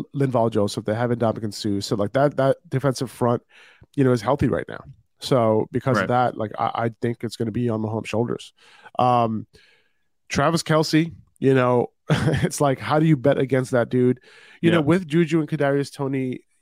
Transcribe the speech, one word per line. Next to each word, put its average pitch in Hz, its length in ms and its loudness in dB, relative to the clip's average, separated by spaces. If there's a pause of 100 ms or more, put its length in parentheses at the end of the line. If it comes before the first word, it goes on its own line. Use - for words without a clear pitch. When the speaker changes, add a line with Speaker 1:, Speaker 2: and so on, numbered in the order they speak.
(140)
Speaker 1:
Linval 123 380 0
Joseph. 107 320 -2
They 107 100 -4
have 120 160 -2
Ndamukong 113 440 -2
Suh. 101 260 -4
So, 113 160 -4
like, 101 160 -2
that, 139 240 0
that 135 220 2 (100)
defensive 131 420 -4
front, 120 340 -2 (520)
you 139 80 2
know, 127 80 6
is 120 100 2
healthy 127 280 0
right 78 180 -2
now. - 160 -14 (380)
So, 110 500 2
because 120 280 0
of 92 100 0
Speaker 2:
Right. 123 240 2
Speaker 1:
that, - 40 -12
like, 104 220 -6
I, 117 160 -2
I 117 160 -2 (100)
think 117 220 -4
it's 113 140 -8
gonna 113 160 -4
be 120 160 -2
on 110 120 -2
Mahomes' 110 260 -6
shoulders. - 440 -4 (480)
Um, 117 480 2 (800)
Travis 160 340 0
Kelce, 160 520 2 (260)
you 135 140 4
know, 123 460 2
<laughs> - 100 -20
it's 160 500 0
like, 139 200 2
how 135 200 0
do 160 60 2
you 160 100 6
bet 135 220 2
against 131 340 0
that 117 160 2
dude? 127 320 2 (400)
You 170 100 2
Speaker 2:
Yeah. 170 60 4
Speaker 1:
know, 165 60 4
with 165 260 0
Juju 160 320 2
and 147 80 -2
Kadarius 143 460 -2
Toney, 135 480 -4 (200)